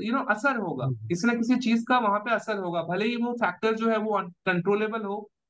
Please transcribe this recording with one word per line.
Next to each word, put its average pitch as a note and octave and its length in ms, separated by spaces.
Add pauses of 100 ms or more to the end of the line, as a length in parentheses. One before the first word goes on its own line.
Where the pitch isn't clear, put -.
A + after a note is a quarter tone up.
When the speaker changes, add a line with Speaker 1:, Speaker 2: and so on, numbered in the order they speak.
Speaker 1:
यू A3 120
नो, C4+ 60
असर A#3+ 380
होगा, C#3+ 280
Speaker 2:
हम्म। A2+ 220
Speaker 1:
किसी F3 200
ना A#3 60
किसी A#3 220
चीज A3+ 320
का B3+ 120
वहां G#3 200
पे A3 120
असर G#3 260
होगा, F3 260
भले F3+ 220
ही A#3+ 100
वो A#3 180
factor A3 420
जो A3+ 140
है A3 80
वो G#3+ 200
uncontrollable G3+ 880
हो G3+ 280 (180)